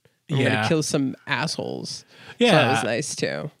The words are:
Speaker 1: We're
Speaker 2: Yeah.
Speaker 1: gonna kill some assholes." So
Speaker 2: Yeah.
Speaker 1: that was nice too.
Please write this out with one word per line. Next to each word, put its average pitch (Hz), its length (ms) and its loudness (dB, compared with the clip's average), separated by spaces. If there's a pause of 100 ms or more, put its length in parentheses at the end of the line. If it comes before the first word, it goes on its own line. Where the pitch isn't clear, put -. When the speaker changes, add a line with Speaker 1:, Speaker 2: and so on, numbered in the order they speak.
(300)
Speaker 1:
We're 143 80 0
Speaker 2:
Yeah. 120 160 2
Speaker 1:
gonna 110 140 2
kill 156 140 2
some 139 320 -2 (120)
assholes." 123 800 -6 (320)
So 240 80 4
Speaker 2:
Yeah. 220 60 6
Speaker 1:
that 127 180 6
was 113 140 0
nice 117 300 -4
too. 78 360 -4 (100)